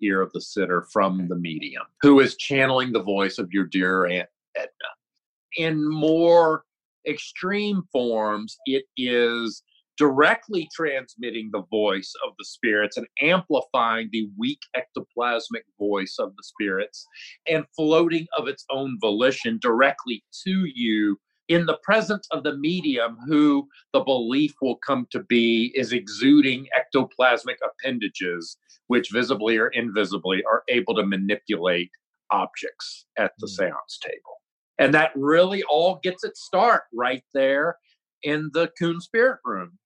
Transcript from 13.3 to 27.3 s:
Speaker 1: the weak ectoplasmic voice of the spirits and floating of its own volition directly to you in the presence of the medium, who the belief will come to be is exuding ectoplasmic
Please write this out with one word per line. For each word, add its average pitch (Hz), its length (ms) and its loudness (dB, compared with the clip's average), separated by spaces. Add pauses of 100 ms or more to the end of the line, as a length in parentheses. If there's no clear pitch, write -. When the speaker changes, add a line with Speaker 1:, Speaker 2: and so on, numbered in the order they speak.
Speaker 1:
the 110 160 -4 (120)
weak 131 220 -4 (140)
ectoplasmic 120 920 -6 (120)
voice 101 400 -4
of 98 180 -4
the - 80 -20
spirits 101 640 -6 (420)
and 160 180 0 (100)
floating 160 500 2 (100)
of 127 120 -4
its 139 240 -8
own 135 280 -4
volition 113 600 0
directly 120 640 0 (200)
to 190 300 0
you 107 460 -2 (300)
in 170 160 2
the 156 160 -2
presence 202 480 -2
of 151 140 -6
the 143 140 -4
medium, 143 600 -2 (100)
who 147 400 2 (240)
the 135 100 2
belief 131 600 0
will 120 240 0
come 127 240 -2
to - 140 -6
be 117 500 2
is 120 180 -2
exuding 135 760 2 (120)
ectoplasmic 123 760 0 (100)